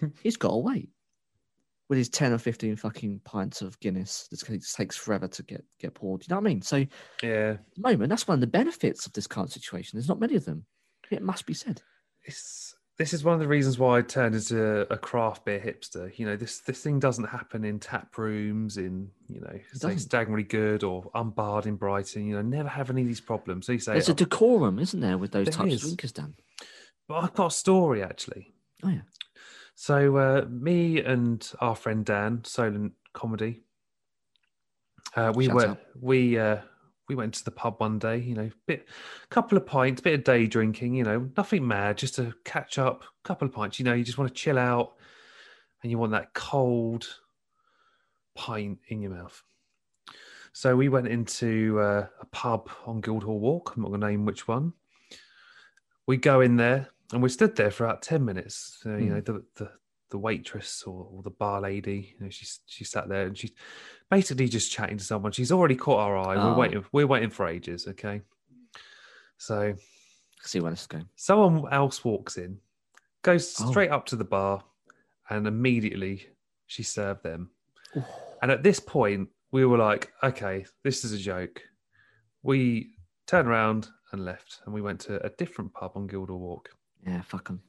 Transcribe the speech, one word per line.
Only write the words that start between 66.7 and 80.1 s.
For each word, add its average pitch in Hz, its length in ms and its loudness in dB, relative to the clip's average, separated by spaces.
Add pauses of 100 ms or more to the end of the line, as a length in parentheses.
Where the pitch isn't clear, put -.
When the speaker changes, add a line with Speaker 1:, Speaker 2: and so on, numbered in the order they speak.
Speaker 1:
we're 143 160 4
waiting 117 240 4
for 101 160 -2
ages, 87 400 -6
okay? 101 360 -8 (1160)
So 104 360 -2 (680)
Speaker 2:
See - 160 -4
where 82 140 -2
this 87 100 -8
is - 60 -14
going. 80 280 -10
Speaker 1:
someone 170 560 4
else 139 320 2
walks 110 340 -2
in, 92 200 -12 (640)
goes 175 380 4
Speaker 2:
Oh. 120 100 -2
Speaker 1:
straight 175 200 4
up 143 160 -2
to 123 100 -6
the 110 80 -2
bar, 98 400 0 (640)
and 107 180 -2
immediately 107 800 0 (400)
she - 160 -12
served 101 400 -6
them. 87 280 -10 (460)
Speaker 2:
Oof. 135 80 -4 (380)
Speaker 1:
And 127 80 2
at 127 140 2
this 196 160 6
point, 101 480 0 (240)
we 131 140 6
were 123 120 8
like, 107 340 2 (100)